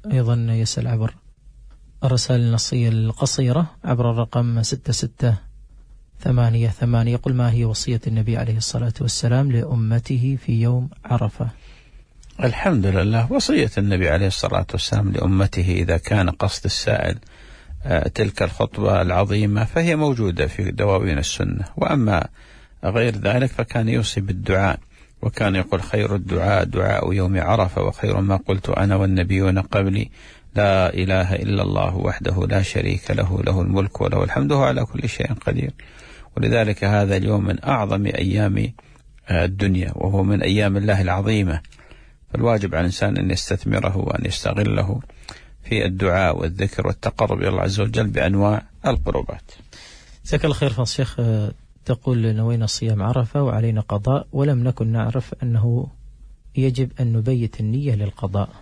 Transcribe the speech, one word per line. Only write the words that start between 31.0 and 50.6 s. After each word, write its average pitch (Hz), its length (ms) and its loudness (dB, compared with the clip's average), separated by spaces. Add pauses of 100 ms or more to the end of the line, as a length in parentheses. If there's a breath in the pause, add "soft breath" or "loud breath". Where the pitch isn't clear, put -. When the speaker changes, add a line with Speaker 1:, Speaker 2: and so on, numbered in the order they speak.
Speaker 2:
إلا 101 280 0
الله 95 320 0
وحده 92 520 -2
لا 98 140 2
شريك 95 500 -2
له، 95 320 0
له 92 180 2
الملك 98 400 0
وله 92 220 2
الحمد 139 280 0
وهو 139 120 4
على 127 220 0
كل - 240 -6
شيء - 240 -4
قدير". - 380 -4 (680 loud breath)
ولذلك 110 460 0
هذا 101 340 2
اليوم 101 280 0
من 98 200 -2
أعظم 101 400 0
أيام، 104 680 0 (560 loud breath)
آه، 87 160 2
الدنيا، 92 500 0
وهو 98 280 0
من 98 180 2
أيام 98 360 2
الله 98 240 2
العظيمة، 95 600 0 (720 loud breath)
فالواجب 113 420 0
على 82 60 2
الإنسان 92 360 0
أن 92 140 0
يستثمره 92 640 -2
وأن - 280 -2
يستغله 101 760 -2 (640 loud breath)
في 110 220 -2
الدعاء 92 520 2
والذكر 95 500 -2
والتقرب 92 540 -2
إلى 95 80 0
الله 98 120 0
عز 98 180 0
وجل 110 280 0
بأنواع 101 580 2 (220)
القربات. - 640 -4 (720 loud breath)
Speaker 1:
جزاك 156 200 0
الله 147 100 2
خير 139 140 0